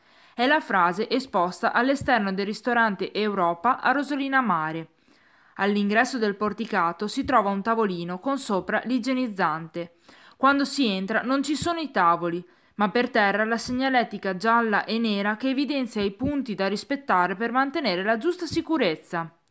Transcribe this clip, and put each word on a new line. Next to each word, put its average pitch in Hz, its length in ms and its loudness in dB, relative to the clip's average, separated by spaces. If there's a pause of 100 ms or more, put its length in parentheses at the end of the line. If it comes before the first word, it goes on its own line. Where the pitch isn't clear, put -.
(320)
È 240 140 0
la 302 140 4
frase 185 500 2
esposta 208 640 0
all'esterno 240 580 2
del 190 140 -2
ristorante 214 680 0
Europa 196 680 0
a - 140 2
Rosolina 269 480 0
Mare. 165 520 -2 (640)
All'ingresso 208 600 2
del 208 200 0
porticato 208 680 -2
si 269 180 -4
trova 226 260 2
un 196 100 -2
tavolino 185 580 -2
con 277 200 -4
sopra 190 460 -2
l'igienizzante. 196 1120 -4 (420)
Quando 277 260 4
si 269 220 0
entra 196 360 0
non 269 200 0
ci 294 140 -2
sono 339 240 -2
i 285 100 -6
tavoli, 170 520 2 (340)
ma 202 140 0
per 247 200 0
terra 208 340 4
la 226 140 0
segnaletica 240 800 0
gialla 226 480 2
e 220 160 -2
nera 208 360 0
che 262 120 -4
evidenzia 262 520 -2
i 196 120 0
punti 262 420 -4
da 196 140 0
rispettare 196 680 0
per 226 160 -4
mantenere 262 540 0
la 226 140 2
giusta 339 280 -2
sicurezza. 185 920 -2 (140)